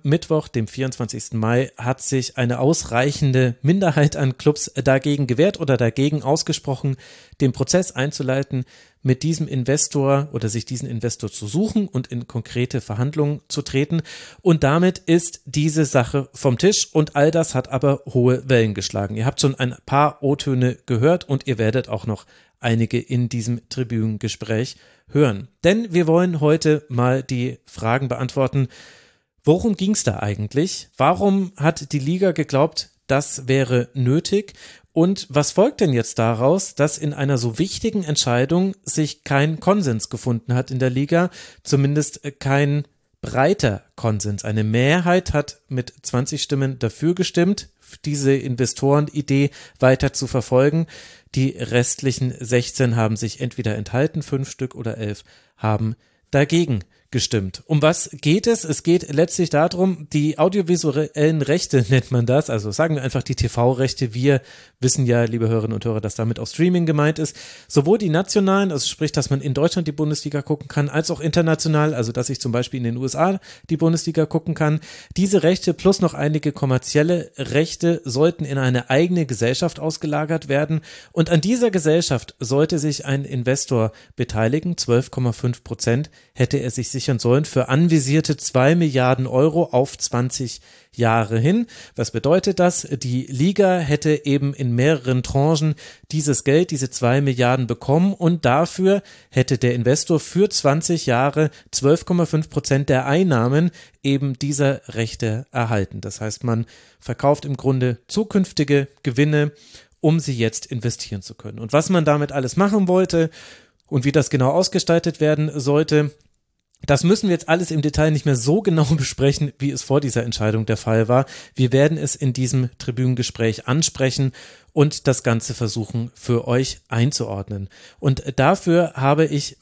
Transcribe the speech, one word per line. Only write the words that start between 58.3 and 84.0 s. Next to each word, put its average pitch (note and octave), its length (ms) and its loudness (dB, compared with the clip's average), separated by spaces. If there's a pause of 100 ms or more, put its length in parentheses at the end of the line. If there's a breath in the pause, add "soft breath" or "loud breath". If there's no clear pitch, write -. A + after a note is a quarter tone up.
es? A3+ 160 0
Es D#3 180 -2
geht E3+ 320 0
letztlich E3 340 0
darum, E3+ 640 0
die D3+ 280 0
audiovisuellen D#3+ 1000 0
Rechte C#3 460 2
<laughs> - 20 -10
nennt C3 220 2
man A#2+ 160 0
das, C3+ 240 2
also G#2+ 220 -4
sagen D#3 240 0
wir C3 80 -6
einfach C3 180 -2
die - 140 -4
T-V-Rechte. B2 760 0
Wir B2+ 300 2 (380 loud breath)
wissen B2+ 260 2
ja, A#2+ 160 4
liebe A2+ 260 0
Hörerinnen A2+ 240 0
und G#2+ 120 -6
Hörer, A2 160 -2
dass G#2 160 -6
damit A2+ 240 -4
auch A2+ 80 -10
Streaming F3 360 0
gemeint D#3 360 0
ist. - 160 -6 (320 loud breath)
Sowohl D#3+ 300 2
die G#3 100 0
nationalen, F#3+ 640 2
also C#3 160 -4
sprich, D3+ 240 -4
dass C#3+ 180 0
man C#3 100 0
in C#3 140 -4
Deutschland D#3+ 320 0
die D3+ 60 -6
Bundesliga D3 500 -4
gucken - 240 -4
kann, C#3+ 220 -2
als D#3 240 -2
auch C3+ 80 -8
international, D#3 760 2
also A#2+ 160 -2
dass B2 180 -4
ich C3+ 120 -6
zum B2 100 -4
Beispiel B2 280 -2
in B2 60 -4
den A#2 120 -4
U B2+ 80 -6
S B2+ 100 -4
A F#3 240 2 (320 loud breath)
die E3 60 -2
Bundesliga E3 500 2
gucken E3 280 -2
kann. D3+ 260 0 (360 loud breath)
Diese F#3 280 4
Rechte F3+ 300 2
plus - 260 2
noch F3 120 2
einige D3 380 -2
kommerzielle D3 880 0
Rechte E3 640 0
sollten D3+ 400 0
in C#3 140 -4
eine B2+ 320 0
eigene E3+ 360 2
Gesellschaft B2+ 520 -2
ausgelagert D3+ 680 -4
werden. D3+ 320 0 (320 loud breath)
Und E3 180 0
an E3+ 100 4
dieser A#3 300 2
Gesellschaft D#3 720 0
sollte C#3+ 400 0
sich C#3+ 260 -4
ein C#3 180 -2
Investor B2+ 680 0 (240 loud breath)